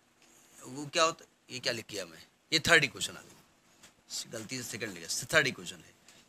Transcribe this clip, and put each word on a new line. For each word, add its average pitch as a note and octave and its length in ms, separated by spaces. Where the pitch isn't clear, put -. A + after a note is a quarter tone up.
वो C#3 280
क्या E3 180
होता, E3 220
ये B2+ 80
क्या B2 140
लिख A2+ 120
किया G2 200
मैं, E2 180
ये D#3+ 80
third D#3+ 240
equation F#2+ 340
आ - 40
गई, - 1080
गलती A2+ 260
से A#2+ 60
सेकंड A2 300
लिखा, A#2+ 400
third D3 140
equation F#2 280
है। - 200